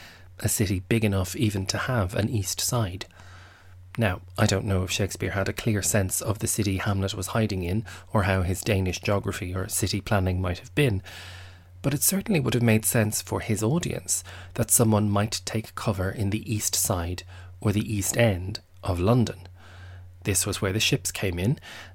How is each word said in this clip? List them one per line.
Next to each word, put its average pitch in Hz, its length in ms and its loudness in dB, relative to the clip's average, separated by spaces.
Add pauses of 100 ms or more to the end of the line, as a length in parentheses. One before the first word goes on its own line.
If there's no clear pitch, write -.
(400)
a 110 100 -2
city 95 400 2
big 113 160 4
enough 98 300 0
even 101 320 0
to - 100 -4
have 101 360 0
an 104 160 0
east 101 300 -2
side. 104 460 -2 (920)
Now, 110 220 2 (180)
I 107 80 6
don't 98 200 2
know 95 180 2
if 90 80 -4
Shakespeare 98 400 -2
had 98 160 0
a 95 60 -2
clear 104 280 0
sense 92 380 0
of 101 200 -2
the 113 80 -2
city 98 320 0
Hamlet 98 340 0
was 101 140 -6
hiding 107 360 0
in, 95 220 0 (260)
or 107 120 4
how 95 180 4
his 90 180 0
Danish 95 400 0
geography 98 560 -2
or 92 140 -4
city 101 320 -2
planning 92 400 2
might 90 180 -2
have - 160 -18
been, 120 260 2 (800)
but 139 120 0
it 147 100 0
certainly 196 380 2
would 123 140 2
have 120 80 4
made 110 200 6
sense 107 380 2
for - 180 -4
his 107 240 0
audience - 580 0 (340)
that - 140 0
someone 107 400 6
might 101 360 0
take - 300 -6
cover 92 360 0
in 98 200 0
the 110 220 -2
east - 220 0
side 87 480 0 (380)
or 107 100 4
the 107 180 0
east 104 280 0
end 101 420 2 (240)
of 90 160 0
London. 110 480 2 (760)
This 101 240 0
was 98 120 -2
where 95 140 0
the 104 60 0
ships - 320 2
came 92 260 -2
in, 101 220 2 (360)